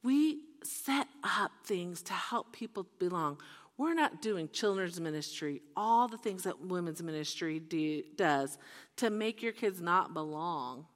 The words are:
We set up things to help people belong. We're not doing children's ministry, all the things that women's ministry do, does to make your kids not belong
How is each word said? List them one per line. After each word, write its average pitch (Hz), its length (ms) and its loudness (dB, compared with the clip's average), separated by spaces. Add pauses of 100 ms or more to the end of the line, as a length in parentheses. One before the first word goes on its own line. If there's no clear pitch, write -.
We 294 380 4 (240)
set - 440 -2 (140)
up - 300 0 (120)
things 175 380 -4
to - 100 -8
help - 400 -2
people 208 340 -8 (120)
belong. 165 400 0 (400)
We're 320 160 0
not 302 260 2
doing 185 320 -2
children's 190 480 0
ministry, 151 640 -4 (140)
all 233 320 6
the 220 100 -8
things 190 240 -4
that 185 180 -4
women's 170 420 -2
ministry 156 560 -2
do, 156 440 -2 (140)
does 143 420 2 (380)
to 233 140 2
make 214 320 -2
your 233 100 0
kids 202 280 -2
not 175 320 4
belong 156 840 -4